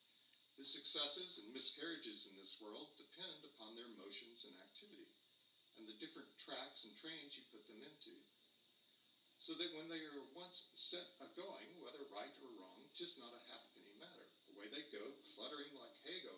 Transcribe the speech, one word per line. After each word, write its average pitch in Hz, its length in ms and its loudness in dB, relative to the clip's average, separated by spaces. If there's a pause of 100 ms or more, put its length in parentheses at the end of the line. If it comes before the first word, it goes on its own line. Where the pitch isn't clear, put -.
(540)
his 135 160 2
successes 180 720 8
and 107 80 -6
miscarriages 131 800 2
in 95 80 -10
this 95 240 -2
world 104 320 -2
depend 165 480 0
upon 113 320 -6
their 117 240 -2
motions 107 480 -2
and 90 160 -6
activity, - 480 -10 (720)
and 107 80 -4
the 107 80 -4
different - 400 -4
tracks - 480 0
and - 160 -8
trains 160 320 -2
you - 160 -4
put - 160 -10
them 110 160 -8
into, 151 320 -4 (1300)
so 160 160 4
that 165 180 8
when 160 140 -2
they 165 180 2
are 143 140 -2 (160)
once 175 400 -4
set 180 260 4 (160)
a-going, - 480 -2 (140)
whether 139 320 -2
right - 180 2 (140)
or 123 100 -4
wrong, - 380 -8
'tis 170 240 2
not 120 160 -4
a 120 160 -8
halfpenny - 480 -8
matter. - 320 -10 (240)
Away 101 160 -4
they 147 240 2
go, 104 80 2 (340)
cluttering 147 380 0
like 120 320 -6
hay-go - 320 2